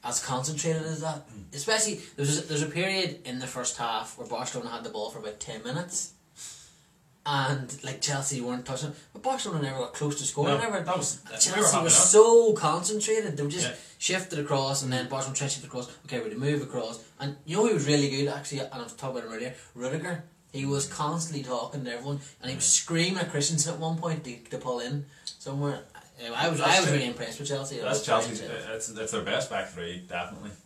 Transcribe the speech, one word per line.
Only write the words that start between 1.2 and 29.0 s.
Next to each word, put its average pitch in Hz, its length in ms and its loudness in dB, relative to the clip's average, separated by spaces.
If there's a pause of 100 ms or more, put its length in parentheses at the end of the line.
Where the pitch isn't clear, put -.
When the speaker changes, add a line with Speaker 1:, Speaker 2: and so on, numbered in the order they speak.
Speaker 2:
Mm. 101 260 -16
Speaker 1:
Especially, 214 400 2 (200)
there 143 100 0
was 151 120 4
a, 160 100 -2
there 156 80 -2
was 147 80 2
a 151 40 -2
period 185 580 -2
in 123 140 -6
the 123 80 -8
first - 300 -4
half 110 400 -4
where 117 100 -10
Barcelona 117 420 -4
had 117 140 -8
the 117 60 -8
ball 107 200 -4
for 117 100 -10
about 107 200 -8
ten 110 240 -10
minutes, 160 480 -4 (1120)
and, 135 580 0
like, 135 180 -6
Chelsea 139 380 -2
weren't 123 280 -4
touching, 139 260 -6 (200)
but - 100 -16
Barcelona 208 400 -2
never 135 160 -4
got - 160 -4
close 147 240 0
to - 60 -6
scoring - 340 2
Speaker 2:
No, 226 40 0
Speaker 1:
ever. 208 180 0
Speaker 2:
that 170 160 -2
was, - 240 -4
that - 180 -16
Speaker 1:
Chelsea - 120 6
Speaker 2:
never 202 120 2
happened. 175 220 6
Speaker 1:
were 165 40 4
so 220 640 10
concentrated, 190 800 0
they 143 60 -2
were 143 80 0
just 151 200 0
Speaker 2:
Yeah. 113 60 -8 (220)
Speaker 1:
shifted 180 400 -2
across, 139 460 2
and 127 100 0
then 127 140 0
Barcelona 135 300 -4
tried 143 100 0
to 139 80 0
shift - 100 -14
across. 123 240 -8 (160)
Okay, 127 160 -4
we 107 140 -6
move 139 260 2
across, 117 380 -6 (200)
and 143 160 -4 (100)
you 165 120 -2
know 226 100 6
who 214 60 6
was 139 140 2
really 143 220 6
good 139 180 0
actually, 143 320 -4
and 131 140 -6
I 120 100 -8
was 117 100 -12
talking 131 240 -6
about 113 120 -8
him 113 80 -8
earlier, 123 180 -6 (180)
Rudiger. 156 500 -4 (300)
He 135 140 -4
was 139 200 0
constantly 151 560 -2
talking 123 400 -4
to 123 80 -6
everyone, 139 280 -4 (220)
and 160 100 -6
he 175 40 -4
was - 100 -2
Speaker 2:
Yeah. - 180 4
Speaker 1:
screaming 170 360 2
at 170 120 -2
Christensen 156 420 0
at 151 60 -6
one 160 180 0
point 160 260 -2
to, 120 140 -10
to - 220 -12
pull 123 200 -4
in 143 280 -4 (320)
somewhere. 139 440 -4 (400)
Uh, 117 80 -8
I 135 160 0
was, 160 120 2
Speaker 2:
That's 143 120 4
Speaker 1:
I 185 80 8
was 170 60 4
Speaker 2:
Chel-, 139 100 4
Speaker 1:
really 131 120 2
impressed 120 320 -6
with 139 100 -6
Chelsea. 135 320 -4
I - 40 -4
Speaker 2:
that's 107 140 2
Speaker 1:
was - 80 -4
very - 140 4
Speaker 2:
Chelsea's. 110 200 -2
Speaker 1:
impressed. - 280 -8
Speaker 2:
It's, 110 200 -6 (100)
it's 110 120 -4